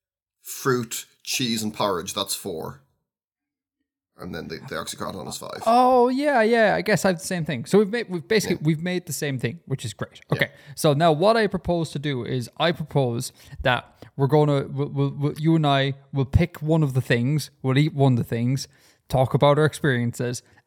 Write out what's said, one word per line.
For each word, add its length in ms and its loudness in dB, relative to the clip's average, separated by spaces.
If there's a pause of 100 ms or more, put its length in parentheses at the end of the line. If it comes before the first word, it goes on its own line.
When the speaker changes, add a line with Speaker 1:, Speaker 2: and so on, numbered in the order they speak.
(420)
Speaker 1:
fruit, 640 -4 (180)
cheese, 400 -4
and 100 -4
porridge. 400 -4
That's 220 -6
four. 460 -10 (1400)
And 140 -10
then 140 -10
the, 80 -10
the 180 -12
oxycraton 540 -10
is 80 -10
five. 280 -12
Speaker 2:
Oh, 440 4
yeah, 320 0
yeah. 340 4
I 60 -2
guess 240 0
I 40 4
have 100 -2
the 60 -12
same 200 -4
thing. 180 -4
So 140 2
we've 120 6
made, 200 -6
we've 180 -8
basically, 300 0
Speaker 1:
Yeah. 80 -10
Speaker 2:
we've 180 0
made 220 -4
the 80 -10
same 260 -4
thing, 260 -6
which 200 -6
is 80 -8
great. 260 -12 (100)
Speaker 1:
Yeah. 60 -2
Speaker 2:
Okay. 160 0 (240)
So 160 2
now 220 4
what 240 4
I 100 2
propose 440 -2
to 80 -8
do 260 -4
is 320 -4
I 160 2
propose 580 -2 (300)
that 240 0 (320)
we're 100 2
gonna, 400 4
we'll, 220 -6
we'll, 280 -2
we'll, 220 -2
you 160 2
and 100 2
I 280 2 (180)
will 140 0
pick 360 2
one 220 2
of 120 0
the 60 0
things, 480 0 (120)
we'll 160 2
eat 160 2
one 180 4
of 60 4
the 80 0
things, 420 -2 (400)
talk 260 2
about 240 4
our 60 4
experiences, 800 -2 (240)